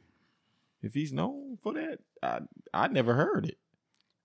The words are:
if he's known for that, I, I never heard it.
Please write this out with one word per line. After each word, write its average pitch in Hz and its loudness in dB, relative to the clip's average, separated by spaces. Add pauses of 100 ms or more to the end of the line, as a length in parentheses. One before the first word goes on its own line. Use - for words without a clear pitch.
(840)
if 113 -6
he's 147 -4
known 262 -4
for 220 -4
that, 311 -6 (240)
I, 60 0 (320)
I 104 2
never 120 4
heard 151 2
it. - -6 (680)